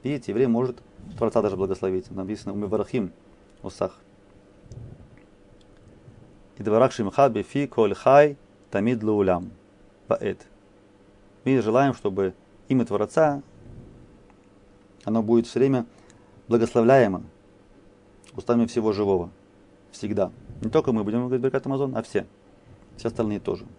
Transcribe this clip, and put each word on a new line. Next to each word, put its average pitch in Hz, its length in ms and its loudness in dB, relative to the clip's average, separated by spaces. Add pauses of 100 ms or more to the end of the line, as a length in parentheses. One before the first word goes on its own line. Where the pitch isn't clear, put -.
Видите, 127 280 -6
еврей 120 160 2
может 120 300 0 (400)
Творца 113 240 2
даже 98 160 0
благословить. 95 540 -2
Написано 98 420 -10
«Умевархим 101 580 -4 (520)
осах». - 340 -8 (2500)
«И 104 60 -12
дворах 113 280 4
шимха 123 380 2
бифи 113 360 -4
коль 107 300 0
хай 143 420 6 (320)
тамид 107 340 0
лаулям». 95 480 2 (560)
Ваэт. - 380 -4 (1000)
Мы 131 160 2
желаем, 120 320 2
чтобы 95 400 -2 (340)
имя 127 160 2
Творца, 143 580 0 (1600)
оно 110 180 -2
будет 117 240 2
все - 120 -4
время 131 260 2 (640)
благословляемо 113 760 4 (1120)
устами 117 300 2
всего 110 260 0
живого. 95 380 0 (640)
Всегда. 101 400 -4 (300)
Не 113 80 -6
только 147 220 0
мы 107 140 -2
будем 110 140 -2
говорить 123 220 -2
Беркат 135 240 -2
Амазон, 135 300 -4
а 117 60 -4
все. - 240 -6 (720)
Все - 100 -8
остальные 107 320 -4
тоже. 95 260 -6 (140)